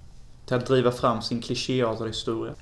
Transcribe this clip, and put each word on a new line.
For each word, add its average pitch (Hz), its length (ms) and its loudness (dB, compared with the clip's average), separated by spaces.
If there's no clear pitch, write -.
till 127 100 0
att 123 100 0
driva 127 260 6
fram 117 300 2
sin 117 200 -2
klichéartade 117 680 0
historia. 113 520 -4